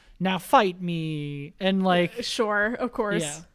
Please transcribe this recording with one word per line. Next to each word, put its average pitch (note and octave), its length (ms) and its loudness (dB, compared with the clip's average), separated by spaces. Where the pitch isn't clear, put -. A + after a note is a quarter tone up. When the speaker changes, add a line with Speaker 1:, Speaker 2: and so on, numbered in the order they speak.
Speaker 1:
Now F#3 200 0
fight F#3 440 4
me." D3+ 800 -6
And, F#3+ 240 2
like, F3 340 2
Speaker 2:
Uh, A#3+ 40 -4
sure, G#3+ 520 0
of B3 180 -4
course. G3+ 300 -2
Speaker 1:
Yeah. D3+ 180 -6